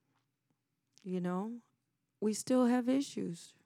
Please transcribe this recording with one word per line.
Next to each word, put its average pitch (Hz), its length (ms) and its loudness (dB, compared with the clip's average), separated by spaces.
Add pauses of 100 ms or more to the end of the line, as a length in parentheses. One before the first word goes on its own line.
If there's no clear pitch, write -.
(1040)
you 185 180 -4
know, 180 320 -4 (680)
we 214 120 2
still 254 340 2
have 240 220 2
issues. 214 640 -2 (140)